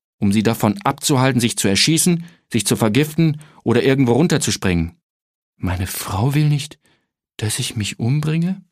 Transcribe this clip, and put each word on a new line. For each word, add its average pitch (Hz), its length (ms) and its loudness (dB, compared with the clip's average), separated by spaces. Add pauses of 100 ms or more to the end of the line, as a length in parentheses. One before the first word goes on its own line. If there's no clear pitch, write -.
(180)
um 101 140 0
Sie 110 100 2
davon 113 420 0
abzuhalten, 135 560 0
sich 113 180 0
zu - 100 -2
erschießen, 165 580 2 (260)
sich - 140 -2
zu 113 100 0
vergiften 151 680 0 (220)
oder 117 200 2
irgendwo 135 300 4
runterzuspringen." 101 880 0 (580)
"Meine 92 280 -4
Frau 113 480 -4
will 151 160 2
nicht, - 300 -4 (580)
dass 107 220 -4
ich - 160 -6
mich 104 240 -6
umbringe?" 156 720 -2